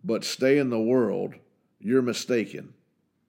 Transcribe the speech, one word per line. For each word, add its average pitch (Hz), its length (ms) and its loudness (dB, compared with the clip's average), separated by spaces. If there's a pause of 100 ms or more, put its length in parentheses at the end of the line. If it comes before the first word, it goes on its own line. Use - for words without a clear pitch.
but 110 200 -2
stay 135 340 2
in 135 120 0
the 117 100 0
world, 110 540 0 (460)
you're 123 220 2
mistaken. - 720 -4 (540)